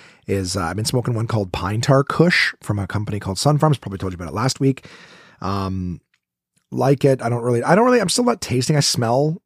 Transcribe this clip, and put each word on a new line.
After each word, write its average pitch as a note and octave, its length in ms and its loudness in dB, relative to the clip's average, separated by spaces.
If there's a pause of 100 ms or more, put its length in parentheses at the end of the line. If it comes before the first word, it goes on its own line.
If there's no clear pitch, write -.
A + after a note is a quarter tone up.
(260)
is, F#2+ 300 -2
uh, G2 60 -2
I've E2+ 160 -4
been A2 80 -2
smoking B2 300 -2
one A2 120 -2
called G2+ 240 -2
Pine G2+ 300 -2
Tar C3+ 240 4
Kush - 560 2
from G#2 180 -2
a F#2+ 80 -4
company G#2 320 -4
called G2 180 -6
Sun D3 200 2
Farms. D#3 200 2
Probably G2 200 -10
told F#2 160 -6
you - 20 -10
about E2+ 140 -10
it C2+ 40 -14
last A2 280 -2
week. C3+ 260 0 (540)
Um, F#2+ 580 -6 (720)
like C3 320 0
it. C3+ 180 4
I A#2 80 -2
don't A#2+ 140 -2
really, A#2+ 180 0
I D#3 140 2
don't A3+ 100 4
really, B3 160 4
I'm F3+ 80 -2
still B3 140 0
not A#3+ 180 0
tasting. B2+ 360 0
I C#3+ 40 4
smell C3+ 640 0